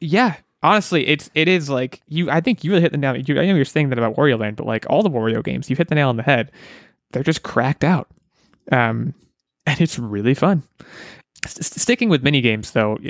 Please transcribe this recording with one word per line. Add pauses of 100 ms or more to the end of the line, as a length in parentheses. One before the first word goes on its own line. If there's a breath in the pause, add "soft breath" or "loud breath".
yeah. (260)
Honestly,
it's,
it
is,
like,
you,
I
think
you
really
hit
the
nail.
You,
I
know
you're
saying
that
about
Wario
Land,
but,
like,
all
the
Wario
games,
you
hit
the
nail
on
the
head. (600 loud breath)
They're
just
cracked
out. (640)
Um, (520)
and
it's
really
fun. (800 loud breath)
S-,
s-,
sticking
with
mini
games,
though, (120)